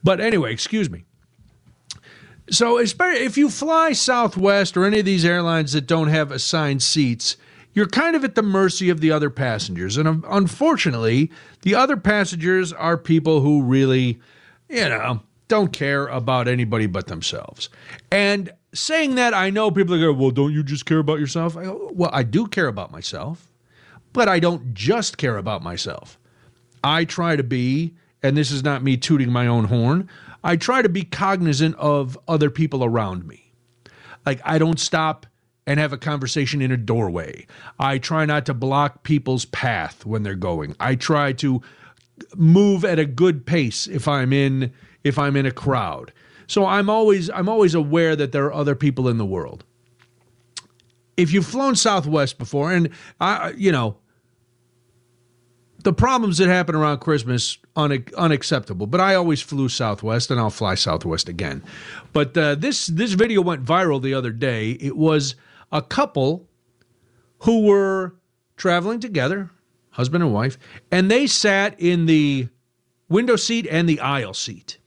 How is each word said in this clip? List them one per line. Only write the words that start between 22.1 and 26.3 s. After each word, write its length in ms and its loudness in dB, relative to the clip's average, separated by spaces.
I 100 0
do 240 0
care 200 -2
about 220 -8
myself, 640 -12
but 160 2
I 100 2
don't 340 -2
just 440 -2
care 180 -2
about 260 -6
myself. 560 -10